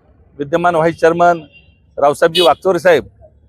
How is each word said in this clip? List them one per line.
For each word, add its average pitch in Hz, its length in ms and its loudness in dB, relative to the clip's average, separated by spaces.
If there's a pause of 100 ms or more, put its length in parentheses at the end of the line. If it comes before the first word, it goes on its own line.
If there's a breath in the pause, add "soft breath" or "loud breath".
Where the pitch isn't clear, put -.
(380)
विद्यमान 170 380 -4
व्हाईस 165 240 -2
चेअरमन 170 420 2 (560)
रावसाहेबजी 165 440 0
वागचौरे 170 380 0
साहेब 151 280 0 (420)